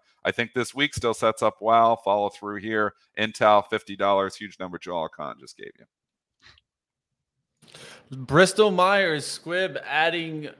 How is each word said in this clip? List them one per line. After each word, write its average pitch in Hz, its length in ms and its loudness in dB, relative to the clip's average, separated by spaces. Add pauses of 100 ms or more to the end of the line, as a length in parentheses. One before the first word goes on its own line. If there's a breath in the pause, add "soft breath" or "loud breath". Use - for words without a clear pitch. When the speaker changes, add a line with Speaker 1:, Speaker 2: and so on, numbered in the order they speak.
(240)
Speaker 1:
I 92 60 0
think 117 220 -6
this 120 220 -4
week 143 200 -2
still 117 200 -2
sets 110 280 0
up 110 180 0
well. 113 360 4
Follow 101 320 0
through 104 280 -10
here. 107 360 -2 (260)
Intel, 107 520 4
fifty 101 260 -6
dollars, 98 400 0
huge 101 220 -16
number. 90 180 -10
Joel 85 320 -6
Kahn 71 320 -12
just - 160 -20
gave - 220 -18
you. - 80 -20 (2250 loud breath)
Speaker 2:
Bristol 180 640 4
Myers 180 520 2
Squibb 175 640 -6
adding 160 720 -2